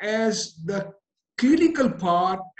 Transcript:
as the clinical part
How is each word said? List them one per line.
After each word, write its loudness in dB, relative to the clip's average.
as -2
the -6
clinical 4
part 0